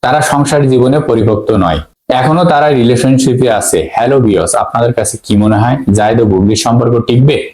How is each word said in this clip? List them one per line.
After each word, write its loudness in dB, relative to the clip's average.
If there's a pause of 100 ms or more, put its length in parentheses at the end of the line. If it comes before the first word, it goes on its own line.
তারা 0
সংসার 0
জীবনে 2
পরিপক্ত -2
নয়, 0 (300)
এখনো 0
তারা 2
রিলেশনশিপে 2
আছে। -2
হ্যালো 0
ভিউয়ার্স, 0
আপনাদের -2
কাছে -6
কি -2
মনে 2
হয়, 0 (140)
জায়েদ 2
ও 2
বুবলির 0
সম্পর্ক 0 (140)
টিকবে? 2 (160)